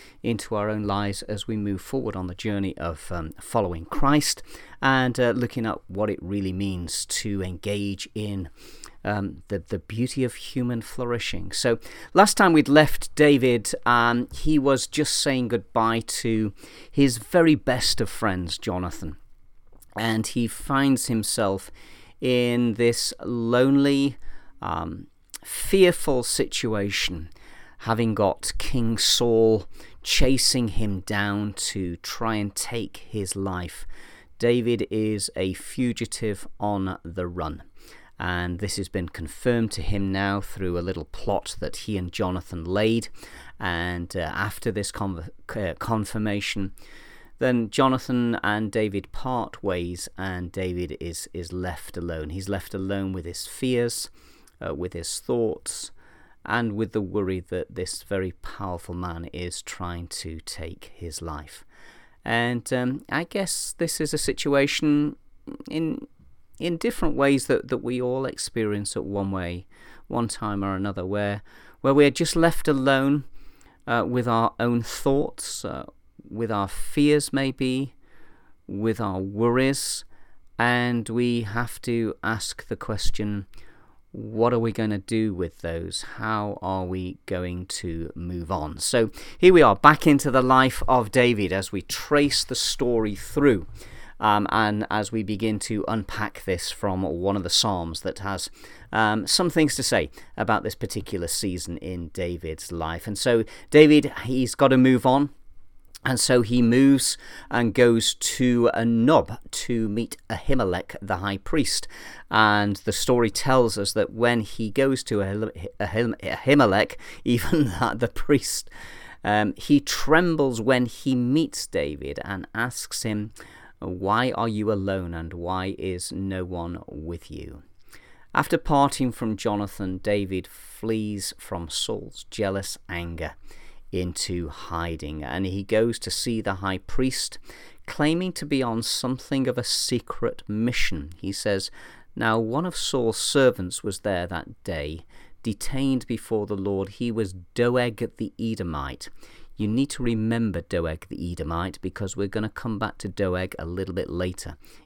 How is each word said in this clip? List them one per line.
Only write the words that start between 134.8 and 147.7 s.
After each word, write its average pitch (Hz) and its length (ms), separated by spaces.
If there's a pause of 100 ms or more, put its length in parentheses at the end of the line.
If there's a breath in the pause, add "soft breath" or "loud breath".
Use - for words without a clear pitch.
and 76 240
he 98 200
goes 113 340
to - 100
see 113 300
the 101 140
high 95 240
priest, - 600 (500 loud breath)
claiming 165 440
to - 140
be 143 180
on 113 180
something 131 680
of 123 80
a 120 80
secret - 840
mission. 107 600 (100)
He 98 140
says, 98 360 (460 loud breath)
"Now 113 240
one 117 260
of 180 120
Saul's 117 400
servants 123 640
was 98 160
there 92 280
that - 360
day, 80 420 (380 soft breath)
detained 131 640
before 110 380
the 104 100
Lord. 98 320
He 120 240
was 104 220 (200)
Doeg 120 640